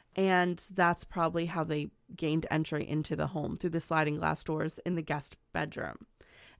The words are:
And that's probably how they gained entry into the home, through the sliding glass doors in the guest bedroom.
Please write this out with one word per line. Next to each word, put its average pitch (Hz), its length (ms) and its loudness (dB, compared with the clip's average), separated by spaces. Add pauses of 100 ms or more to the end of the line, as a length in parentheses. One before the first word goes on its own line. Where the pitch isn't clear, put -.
(140)
And 180 440 4 (120)
that's 175 320 4
probably 170 440 0
how 165 180 -2
they 151 260 -2 (240)
gained 160 360 2
entry 156 380 0
into 151 280 -2
the 151 120 0
home, 151 280 -4
through 180 140 -2
the 165 100 0
sliding 151 360 0
glass 156 280 0
doors 156 360 -2
in 180 140 -2
the 165 80 -2
guest 147 340 -4 (160)
bedroom. 82 540 -6 (540)